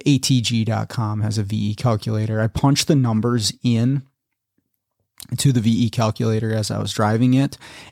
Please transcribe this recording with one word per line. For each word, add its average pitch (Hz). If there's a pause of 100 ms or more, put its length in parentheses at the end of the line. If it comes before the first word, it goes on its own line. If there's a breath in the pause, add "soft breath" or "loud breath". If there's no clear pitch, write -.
A 143
T 131
G 113
dot 107
com 107
has 107
a 104
V 107
E 104
calculator. 110
I 110
punched -
the 160
numbers 117 (100)
in 123 (1300)
to 139
the 120
V 113
E 107
calculator 110
as 110
I 104
was 104
driving 113
it, 139 (340 loud breath)